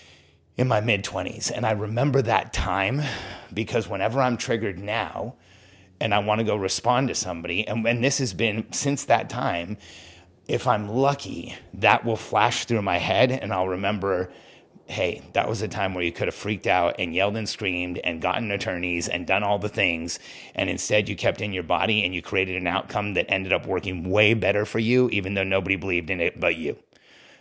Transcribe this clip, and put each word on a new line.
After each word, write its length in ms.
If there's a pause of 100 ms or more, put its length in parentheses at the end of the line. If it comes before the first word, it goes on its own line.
(560)
in 120
my 120
mid-twenties. 720
And 160
I 60
remember 500
that 300
time 500 (500)
because 360
whenever 320
I'm 160
triggered 420
now 580 (640)
and 140
I 60
wanna 240
go 120
respond 520
to 60
somebody, 520
and, 220
and 160
this 140
has 160
been 380
since 340
that 240
time, 480 (680)
if 180
I'm 220
lucky, 640 (200)
that 300
will 120
flash 480
through 180
my 160
head, 320
and 220
I'll 160
remember, 640 (540)
"Hey, 360 (120)
that 140
was 140
a 60
time 260
where 80
you 100
could 160
have 60
freaked 320
out 320
and 160
yelled 220
and 120
screamed 500
and 220
gotten 300
attorneys 580
and 180
done 180
all 160
the 80
things, 500 (380)
and 120
instead 400
you 80
kept 240
in 120
your 100
body 420
and 100
you 80
created 340
an 100
outcome 480
that 160
ended 220
up 140
working 440
way 240
better 300
for 160
you, 300
even 240
though 100
nobody 320
believed 340
in 100
it 200
but 160
you." 200 (640)